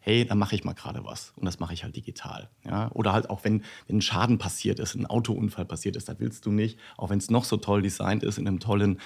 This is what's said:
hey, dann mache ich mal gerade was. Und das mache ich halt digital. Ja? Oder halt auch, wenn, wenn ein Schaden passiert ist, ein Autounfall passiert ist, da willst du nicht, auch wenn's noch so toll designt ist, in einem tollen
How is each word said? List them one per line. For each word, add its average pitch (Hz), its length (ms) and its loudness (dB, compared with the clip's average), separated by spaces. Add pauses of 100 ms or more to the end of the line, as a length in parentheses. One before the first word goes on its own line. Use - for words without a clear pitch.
hey, 117 240 4
dann 110 120 2
mache 101 180 2
ich - 80 -2
mal - 100 -4
gerade - 320 -10
was. - 320 -12
Und - 80 -4
das 87 140 -2
mache 87 140 -6
ich 85 100 -10
halt 110 120 -10
digital. - 540 -12 (160)
Ja? 104 260 -2
Oder 104 220 2
halt 110 160 2
auch, 101 140 -8
wenn, 107 200 4 (240)
wenn 104 100 2
ein 104 40 4
Schaden 110 360 4
passiert - 420 -2
ist, - 160 -4
ein - 100 -4
Autounfall 107 600 0
passiert - 300 -4
ist, - 140 -10
da 107 100 -10
willst 117 260 -4
du 107 60 2
nicht, 107 260 2 (200)
auch - 120 -6
wenn's 101 220 0
noch 123 140 4
so 107 120 0
toll 101 240 2
designt 98 420 0
ist, 104 140 0
in - 100 -2
einem 92 120 2
tollen 101 460 4